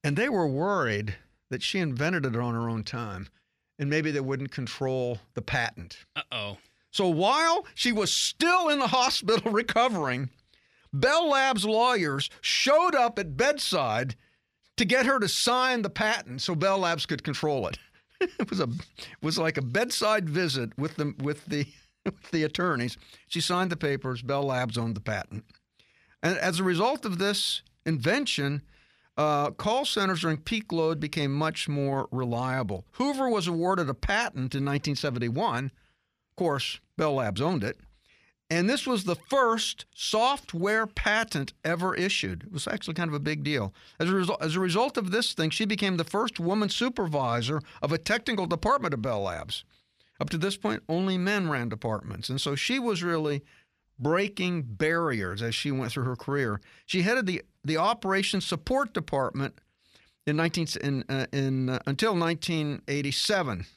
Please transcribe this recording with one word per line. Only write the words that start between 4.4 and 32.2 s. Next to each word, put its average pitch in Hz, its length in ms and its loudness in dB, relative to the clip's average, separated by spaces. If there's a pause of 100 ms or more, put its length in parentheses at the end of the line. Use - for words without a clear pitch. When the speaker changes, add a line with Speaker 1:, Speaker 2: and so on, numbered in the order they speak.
Speaker 1:
control 127 680 -2 (160)
the 117 80 -6
patent. - 560 -4 (180)
Speaker 2:
Uh-oh. 104 420 -8 (340)
Speaker 1:
So 190 160 2
while 285 640 4
she - 180 0
was 208 220 2
still 349 560 2
in 294 80 2
the 254 120 2
hospital 247 600 2
<laughs> - 0 -
recovering, 196 760 2 (640)
Bell 294 380 4
Labs 269 360 4
lawyers 214 680 2 (100)
showed 311 540 4
up 233 240 4
at 151 180 -6
bedside 135 800 2 (600)
to 233 100 2
get 247 200 4
her 269 140 4
to 202 80 2
sign 247 560 2
the 196 60 -2
patent 214 520 -2
so 180 140 -2
Bell 196 240 4
Labs 170 260 0
could 147 180 -4
control 139 440 0
it. - 100 -6 (440)
<laughs> - 0 - (180)
It 214 100 -2
was 190 100 -2
a, 165 40 2
it - 580 -8
was 156 160 -2
like 160 200 0
a 135 40 0
bedside 214 680 0
visit 143 520 -2
with 151 160 -4
the, 147 260 -2
with 147 240 -4
the, 147 220 -2 (200)
<laughs> - 180 -18
with - 260 -6
the 165 100 2
attorneys. 151 560 0 (300)
She - 120 -4
signed 180 300 0
the 165 80 -2
papers. 135 460 -2
Bell 139 180 -2
Labs 123 380 0
owned 113 160 -2
the 107 40 -6
patent. 104 460 -6 (800)
And 175 160 2
as 180 200 0
a 190 40 0
result 190 420 2
of 180 140 -2
this 196 420 0 (240)
invention, 147 760 0 (520)
uh, 147 360 2
call 254 340 0
centers 190 360 0
during 160 160 0
peak 214 340 -4
load 160 280 2
became 147 320 -2
much 156 380 -2
more 139 400 0
reliable. 123 720 -2 (100)